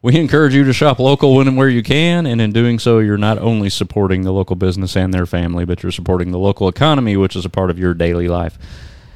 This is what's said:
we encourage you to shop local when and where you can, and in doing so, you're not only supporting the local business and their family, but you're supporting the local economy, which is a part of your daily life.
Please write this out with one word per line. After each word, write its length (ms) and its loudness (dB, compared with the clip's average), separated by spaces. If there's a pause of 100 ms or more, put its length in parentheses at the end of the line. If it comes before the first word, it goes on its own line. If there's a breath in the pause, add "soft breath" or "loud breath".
we 140 2
encourage 400 2
you 80 6
to 80 2
shop 280 2
local 360 4
when 140 4
and 80 0
where 100 4
you 160 0
can, 420 0
and 140 -2
in 140 0
doing 260 2
so, 200 2
you're 180 0
not 220 0
only 300 -2
supporting 520 -2
the 100 -2
local 240 -2
business 400 -2
and 180 0
their 120 0
family, 400 -4
but 180 -6
you're 80 -4
supporting 400 -2
the 80 -4
local 300 0
economy, 480 0
which 180 0
is 80 -6
a 60 -8
part 200 -2
of 80 -4
your 160 -2
daily 360 -2
life. 280 -4 (580 loud breath)